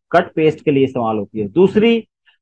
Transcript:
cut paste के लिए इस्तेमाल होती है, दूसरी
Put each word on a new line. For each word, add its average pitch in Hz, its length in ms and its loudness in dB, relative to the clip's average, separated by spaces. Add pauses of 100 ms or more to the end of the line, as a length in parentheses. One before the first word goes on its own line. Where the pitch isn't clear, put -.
(120)
cut 170 220 0
paste 156 320 -2
के 151 60 0
लिए 135 120 2
इस्तेमाल 120 340 -2
होती 107 220 -8
है, 104 80 -6
दूसरी 208 600 0 (340)